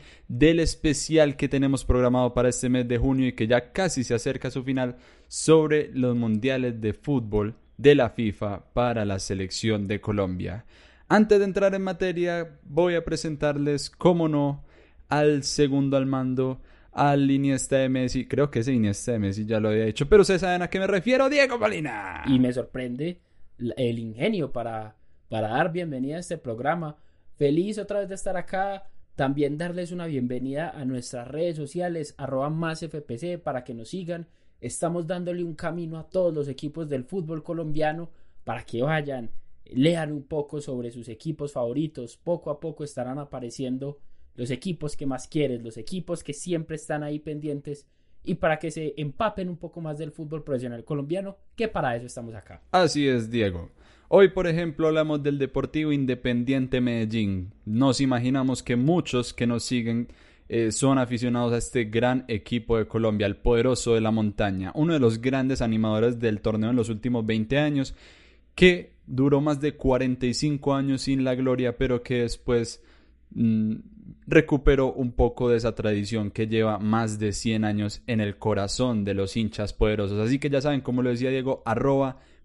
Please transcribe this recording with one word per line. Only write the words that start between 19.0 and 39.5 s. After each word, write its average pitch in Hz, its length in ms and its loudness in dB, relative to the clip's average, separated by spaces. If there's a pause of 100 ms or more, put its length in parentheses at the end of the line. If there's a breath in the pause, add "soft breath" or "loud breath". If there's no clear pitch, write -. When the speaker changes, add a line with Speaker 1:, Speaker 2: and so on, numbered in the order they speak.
Speaker 1:
de 110 60 0
Messi 101 260 0
ya 110 140 2
lo 107 100 2
había 110 160 2
hecho, 110 220 0
pero 208 140 10
ustedes 190 200 4
saben 180 200 0
a 170 80 -4
qué 190 80 -4
me 190 80 -2
refiero, 247 440 2
Diego 269 280 2
Molina. 127 720 -2
Speaker 2:
Y 135 100 6
me 123 160 4
sorprende 127 680 -6 (360)
la, 120 200 -4
el 120 200 0
ingenio 127 540 -2
para, 113 460 -8 (320)
para 110 180 -2
dar 151 240 0
bienvenida 151 460 -4
a - 20 -8
este 175 180 -8
programa. 147 600 -4 (400)
Feliz 175 420 2
otra 202 220 -4
vez 190 80 -6
de 190 60 -10
estar 190 220 -4
acá. 190 540 -4 (240)
También 143 420 0
darles 175 340 -6
una 180 140 -8
bienvenida 131 640 -4
a 139 160 -10
nuestras 123 440 -6
redes 160 260 -2
sociales, 160 600 -6
arroba 135 340 -2
más 160 320 -4
F 151 180 -10
P 120 160 -8
C, 175 220 -6
para 131 240 -6
que 123 100 -10
nos 117 160 -12
sigan. 170 380 -8 (320)
Estamos 165 480 -4
dándole 175 360 -4
un 165 120 -8
camino 165 420 -6
a 156 120 -14
todos 180 240 2
los 147 160 -2
equipos 151 400 -8
del 131 160 -4
fútbol 160 360 -6
colombiano 156 680 -2 (320)
para 117 200 -6
que 117 200 -4
vayan, 143 480 -2 (340)